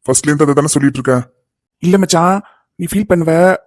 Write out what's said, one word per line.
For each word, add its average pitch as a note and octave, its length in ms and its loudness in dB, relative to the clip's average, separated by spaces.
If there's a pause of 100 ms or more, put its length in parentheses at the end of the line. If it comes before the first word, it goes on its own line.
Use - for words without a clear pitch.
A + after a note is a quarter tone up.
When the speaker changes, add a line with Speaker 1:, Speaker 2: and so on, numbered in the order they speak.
Speaker 1:
ஃபர்ஸ்ட்ல C3 240 -2
இருந்து D3+ 180 0
அதை C#3+ 120 0
தானே D3+ 160 -2
சொல்லிட்டு C#3 240 -2
இருக்கேன். B2+ 260 -2 (600)
Speaker 2:
இல்ல F#3 180 2
மச்சான், F3+ 320 0 (440)
நீ F3 120 -8
ஃபீல் G#3 200 -4
பண்ணுவ, E3 200 0 (360)